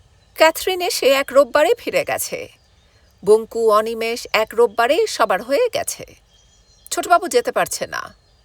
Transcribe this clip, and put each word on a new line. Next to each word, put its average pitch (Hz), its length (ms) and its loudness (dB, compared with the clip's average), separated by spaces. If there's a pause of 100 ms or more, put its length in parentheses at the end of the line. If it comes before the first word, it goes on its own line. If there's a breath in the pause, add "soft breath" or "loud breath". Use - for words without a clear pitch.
(340)
ক্যাথরিন 339 460 0
এসে - 280 -2
এক 269 240 2
রোববারে 294 420 4
ফিরে - 300 -4
গেছে। - 440 -8 (760)
বঙ্কু, 220 460 2
অনিমেষ 226 640 0
এক 214 200 0
রোববারে 240 540 2
সবার 202 360 -2
হয়ে 277 300 0
গেছে। - 340 -8 (840)
ছোটবাবু 349 380 0
যেতে 240 240 0
পারছে - 340 -4
না। - 280 -12 (300)